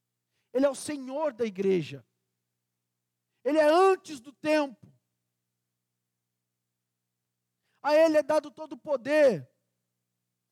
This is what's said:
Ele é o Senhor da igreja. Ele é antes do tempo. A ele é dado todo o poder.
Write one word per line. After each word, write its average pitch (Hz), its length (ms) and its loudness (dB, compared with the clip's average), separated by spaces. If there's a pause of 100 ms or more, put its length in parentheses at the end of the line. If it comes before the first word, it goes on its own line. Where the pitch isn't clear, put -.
(520)
Ele 262 140 0
é 285 40 2
o 262 60 -6
Senhor 285 560 -8
da 233 140 -6
igreja. 180 600 -4 (1400)
Ele 302 140 0
é 302 100 4
antes 349 520 2
do 262 140 -20
tempo. 302 580 -4 (3000)
A 294 120 0
ele 311 240 4
é 294 60 2
dado 294 260 -2
todo 311 240 -16
o 254 40 -16
poder. 262 720 0 (1040)